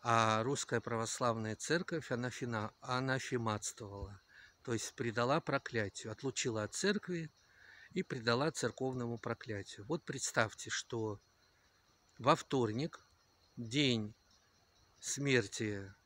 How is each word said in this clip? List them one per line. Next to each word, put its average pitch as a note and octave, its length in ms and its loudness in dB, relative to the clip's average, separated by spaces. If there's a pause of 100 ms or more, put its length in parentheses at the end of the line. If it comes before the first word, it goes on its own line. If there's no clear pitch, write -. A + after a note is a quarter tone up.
а A2+ 400 6
русская C3 360 0
православная A2+ 760 -2
церковь E3 560 -2
анафина-, A#2+ 680 -2
анафематствовала, A2+ 1400 -2 (400)
то B2 120 -2
есть - 200 -4
предала A#2+ 480 2
проклятию, A2+ 720 -2
отлучила A#2 500 -2
от G#2+ 140 -4
церкви F3+ 560 -2 (640)
и F#2 100 0
предала B2 480 2
церковному B2 680 -2
проклятию. G#2 720 -6
Вот D#3+ 160 -4
представьте, - 680 0
что A2 500 -4 (1000)
во C3 160 6
вторник, B2+ 640 0 (580)
день A#2 560 2 (840)
смерти G#2+ 920 0 (140)